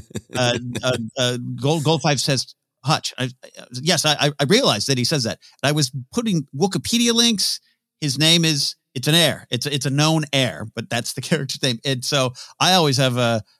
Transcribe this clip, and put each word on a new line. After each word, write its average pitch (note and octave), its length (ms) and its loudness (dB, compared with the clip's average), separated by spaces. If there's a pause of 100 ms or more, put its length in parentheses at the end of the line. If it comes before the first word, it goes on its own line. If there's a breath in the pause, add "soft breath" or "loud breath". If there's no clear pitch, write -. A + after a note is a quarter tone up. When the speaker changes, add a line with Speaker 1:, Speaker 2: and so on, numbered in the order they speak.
Speaker 1:
<laughs> - 340 -12
Speaker 2:
uh, B2 220 2 (260)
uh, B2+ 120 2 (220)
uh, B2 200 0 (220)
Gold, D3 220 2
Gold D3+ 200 2
Five D3 180 2
says - 340 -2 (300)
Hutch." - 340 0
I, B2+ 120 -4 (120)
I, - 60 -18 (340)
yes, D#3+ 220 0
I, D3+ 80 4 (160)
I, - 100 0
I C#3+ 60 0
realized D3+ 440 2
that C3+ 100 0
he B2 60 0
says C3+ 200 0
that. G#2 160 -6 (200 loud breath)
And C3 80 2
I D3 40 4
was D3 180 0 (220)
putting G3+ 340 -2 (100)
Wikipedia G3+ 580 0
links. A#3 440 0 (420)
His C#3 160 -4
name D#3+ 280 4
is, D3 320 -2 (180)
it's C3 140 -4
an D#3 80 4
heir. D3+ 340 2
It's, B2 160 -4
it's C#3+ 200 -4
a C3+ 40 -2
known D#3 320 2 (100)
heir, G#2+ 320 0 (120)
but A2+ 120 -8
that's A#2+ 260 -4
the C#3 60 -8
<laughs> - 20 -8
character's D3 400 -4
name. B2 220 -2
And C3 200 -4
so C3 300 -2 (260 loud breath)
I E3+ 140 4
always D3 240 4
have B2+ 180 2
a, A#2 260 2 (180)